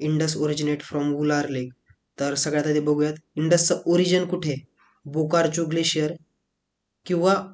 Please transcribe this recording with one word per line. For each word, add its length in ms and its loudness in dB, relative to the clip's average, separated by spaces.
Indus 340 0
originate 460 -2
from 260 -2
Ular 260 0
Lake. 240 -6
तर 140 -2
सगळ्यात 320 -2
आधी 140 2
बघूयात, 340 0
इंडसचं 500 2
ओरिजिन 400 4
कुठे? 280 -4
बोकारचू 600 0
ग्लेशियर 480 -2
किंवा 480 2